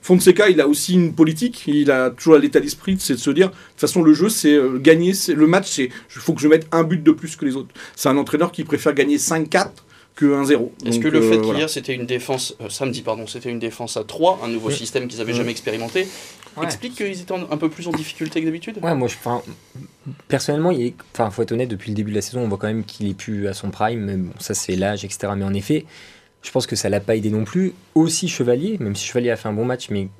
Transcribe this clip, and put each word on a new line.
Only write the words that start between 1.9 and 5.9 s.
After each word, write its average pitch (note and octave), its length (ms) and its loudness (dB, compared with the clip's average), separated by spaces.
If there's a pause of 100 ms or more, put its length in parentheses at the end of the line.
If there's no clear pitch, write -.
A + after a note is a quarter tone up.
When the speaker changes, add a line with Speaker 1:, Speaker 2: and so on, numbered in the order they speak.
Speaker 1:
a C3 200 2
toujours D#3 280 6
l'état C#3+ 220 4
d'esprit E3 340 -4
de F#3+ 60 -2
se C3 300 -2
dire, F3 180 4
de F#3 60 -14
toute - 260 -20
façon, E3 220 2
le D#3 120 10
jeu, E3+ 140 2
c'est, D#3 260 2
euh, C3 240 4
gagner, D#3+ 360 6
c'est... F3+ 200 -2
le D3+ 140 6
match, F#3+ 200 2
c'est, C3+ 180 -2
il B2 40 -4 (300)